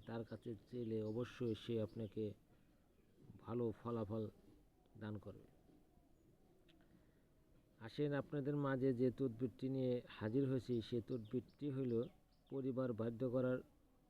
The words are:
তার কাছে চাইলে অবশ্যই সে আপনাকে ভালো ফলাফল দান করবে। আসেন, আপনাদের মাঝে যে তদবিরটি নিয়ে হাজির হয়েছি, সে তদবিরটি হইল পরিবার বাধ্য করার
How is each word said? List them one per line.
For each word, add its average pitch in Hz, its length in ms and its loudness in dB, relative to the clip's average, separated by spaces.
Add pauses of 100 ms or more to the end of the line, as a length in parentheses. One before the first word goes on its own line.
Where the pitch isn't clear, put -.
তার 113 180 -4
কাছে 113 320 -8
চাইলে 110 480 -2
অবশ্যই 113 520 0
সে 113 260 0
আপনাকে 107 520 -2 (1080)
ভালো 117 320 0 (100)
ফলাফল 110 440 -2 (720)
দান 104 180 -6
করবে। 101 300 -14 (2250)
আসেন, 143 340 0
আপনাদের 143 420 0
মাঝে 135 380 4
যে 123 180 6
তদবিরটি 127 580 -2
নিয়ে 127 380 2
হাজির 113 380 2
হয়েছি, 123 360 2
সে 117 200 0
তদবিরটি 127 720 -4
হইল 127 320 2 (460)
পরিবার 127 440 0
বাধ্য 113 360 0
করার 127 300 4 (500)